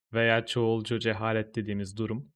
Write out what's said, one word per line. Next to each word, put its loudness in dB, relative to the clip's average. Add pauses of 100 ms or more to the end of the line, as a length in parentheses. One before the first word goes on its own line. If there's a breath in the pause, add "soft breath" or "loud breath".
(120)
veya 4
çoğulcu 0
cehalet 0
dediğimiz -4
durum -4